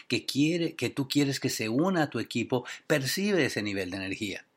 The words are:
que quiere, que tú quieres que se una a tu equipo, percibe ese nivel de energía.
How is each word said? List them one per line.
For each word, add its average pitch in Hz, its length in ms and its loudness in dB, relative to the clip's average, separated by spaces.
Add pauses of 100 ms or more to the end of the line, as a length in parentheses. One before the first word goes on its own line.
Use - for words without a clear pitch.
que - 180 0
quiere, 160 500 0
que 120 140 -2
tú 135 200 -4
quieres 139 320 2
que 131 80 0
se 110 180 -2
una 156 360 2
a - 60 0
tu 120 100 -4
equipo, 120 460 -2 (220)
percibe 160 580 2
ese 113 160 -2
nivel 98 300 -2
de 98 60 -4
energía. 95 480 -6 (100)